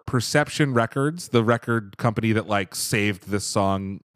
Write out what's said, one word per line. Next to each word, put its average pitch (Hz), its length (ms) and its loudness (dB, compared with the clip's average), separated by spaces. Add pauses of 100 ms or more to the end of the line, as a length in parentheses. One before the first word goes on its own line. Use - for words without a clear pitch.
Perception 143 680 0
Records, 139 560 0
the 120 140 4
record 113 540 0
company 113 360 0
that, 104 140 0
like, 101 280 -2
saved 104 540 -2
this 98 160 -4
song 98 560 -2 (140)